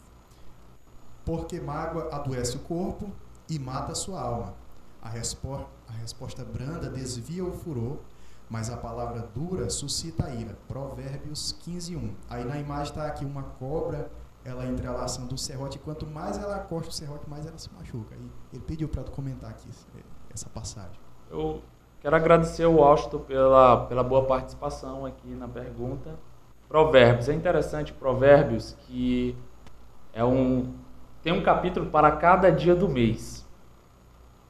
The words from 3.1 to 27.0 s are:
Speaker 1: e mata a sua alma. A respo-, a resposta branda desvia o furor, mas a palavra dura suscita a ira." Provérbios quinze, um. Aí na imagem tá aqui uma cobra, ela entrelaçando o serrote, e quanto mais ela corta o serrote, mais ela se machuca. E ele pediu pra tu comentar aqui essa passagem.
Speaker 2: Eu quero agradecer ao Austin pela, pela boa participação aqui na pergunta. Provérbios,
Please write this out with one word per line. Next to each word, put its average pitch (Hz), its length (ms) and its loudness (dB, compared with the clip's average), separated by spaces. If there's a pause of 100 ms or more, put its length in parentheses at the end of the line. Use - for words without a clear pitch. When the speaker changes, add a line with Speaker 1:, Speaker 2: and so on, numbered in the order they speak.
Speaker 1:
e 156 100 -4
mata 139 340 -6
a - 40 -8
sua 190 240 -8
alma. 110 340 -6 (480)
A 117 60 -12
respo-, 135 580 -8 (220)
a 117 40 -14
resposta 120 520 -10
branda 127 440 -8
desvia 123 560 -8
o 180 80 -4
furor, 135 460 -6 (520)
mas 113 200 -6
a 120 60 -8
palavra 117 580 -8
dura 151 360 -4
suscita - 560 -4
a 151 80 -8
ira." 110 220 -8 (100)
Provérbios 139 840 -8
quinze, 170 440 -10
um. 110 180 -6 (140)
Aí 123 160 -8
na 143 140 -6
imagem 143 360 -6
tá 151 120 -6
aqui 147 180 -6
uma 139 180 -8
cobra, 147 680 -6 (340)
ela 127 220 -8
entrelaçando 123 680 -4
o 131 40 -6
serrote, 135 380 -8
e - 40 -14
quanto 156 260 -10
mais 170 320 -8
ela 202 220 -6
corta 165 280 -8
o - 40 -10
serrote, 147 360 -10
mais 151 180 -10
ela 165 120 -14
se - 160 -14
machuca. 123 420 -12
E 123 140 -14 (260)
ele 123 60 -12
pediu 156 260 -6
pra 135 140 -4
tu - 80 -10
comentar 131 400 -8
aqui - 180 -16 (640)
essa - 160 -10
passagem. - 500 -12 (320)
Speaker 2:
Eu 156 320 -4 (380)
quero 143 160 4
agradecer 165 480 6
ao 165 180 10
Austin 147 360 8
pela, 131 680 8
pela 127 160 2
boa 131 220 4
participação 131 800 -4
aqui 127 300 -12
na 123 120 -10
pergunta. 123 720 -8 (500)
Provérbios, 131 600 8